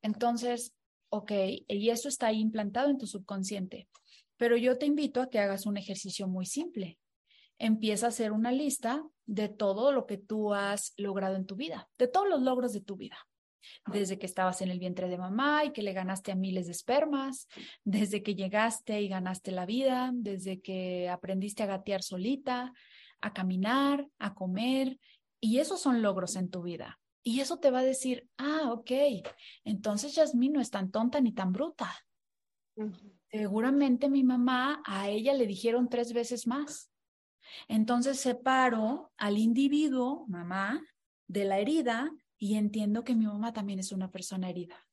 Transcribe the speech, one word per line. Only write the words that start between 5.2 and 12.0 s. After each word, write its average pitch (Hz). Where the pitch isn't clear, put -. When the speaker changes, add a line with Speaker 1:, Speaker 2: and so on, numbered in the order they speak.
Speaker 1:
a 262
que 226
hagas 196
un 202
ejercicio 190
muy 185
simple. 226
Empieza 220
a 240
hacer 226
una 226
lista 277
de 208
todo 208
lo 269
que 202
tú 214
has 202
logrado 190
en 190
tu 190
vida, -
de 247